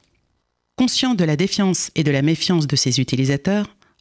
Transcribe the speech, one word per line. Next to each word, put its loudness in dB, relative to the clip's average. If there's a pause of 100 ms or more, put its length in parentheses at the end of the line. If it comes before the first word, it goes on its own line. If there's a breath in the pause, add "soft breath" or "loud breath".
(760)
Conscient 0
de 0
la 2
défiance 0
et -2
de 0
la 2
méfiance 0
de -2
ses 0
utilisateurs, -2 (260 soft breath)